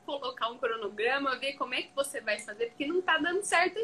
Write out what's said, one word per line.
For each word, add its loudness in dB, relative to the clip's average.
colocar -4
um -8
cronograma, 0
ver -4
como -4
é 0
que -14
você -2
vai 0
fazer, -4
porque -4
não 2
tá 4
dando 0
certo 2